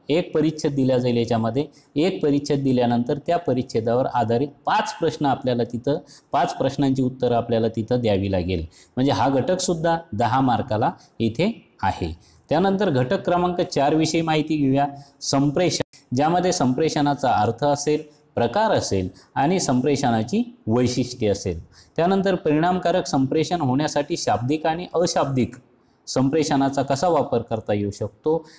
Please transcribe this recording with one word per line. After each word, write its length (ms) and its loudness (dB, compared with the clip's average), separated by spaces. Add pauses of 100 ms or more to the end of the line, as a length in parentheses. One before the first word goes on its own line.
एक 260 0
परिच्छेद 380 0
दिला 240 2
जाईल. 200 0
याच्यामध्ये 480 0 (300)
एक 280 0
परिच्छेद 400 0
दिल्यानंतर 540 0 (100)
त्या 100 0
परिच्छेदावर 680 -2
आधारित 420 0 (180)
पाच 340 -2
प्रश्न 260 -2
आपल्याला 380 0
तिथं, 340 -4 (340)
पाच 260 0
प्रश्नांची 440 0
उत्तरं 340 0
आपल्याला 320 0
तिथं 320 -2
द्यावी 320 0
लागेल. 340 -2 (300)
म्हणजे 160 2
हा 180 2
घटकसुद्धा 680 0 (160)
दहा 260 0
मार्काला 520 0 (280)
इथे 640 -2
आहे. 360 -4 (320)
त्यानंतर 400 0
घटक 360 0
क्रमांक 360 0
चार 340 0
विषयी 260 0
माहिती 340 0
घेऊया, 320 2 (340)
संप्रेषण, 960 -2
ज्यामध्ये 360 2
संप्रेषणाचा 800 2
अर्थ 340 2
असेल, 540 0 (160)
प्रकार 360 0
असेल 380 0 (260)
आणि 240 2
संप्रेषणाची 1000 0 (100)
वैशिष्ट्ये 640 0
असेल. 380 -4
त्यानंतर 680 0
परिणामकारक 720 0
संप्रेषण 540 0
होण्यासाठी 560 0
शाब्दिक 480 -2
आणि 280 -2
अशाब्दिक 640 0 (520)
संप्रेषणाचा 720 0
कसा 260 -2
वापर 340 2
करता 320 -4
येऊ 180 -2
शकतो. 560 -4 (120)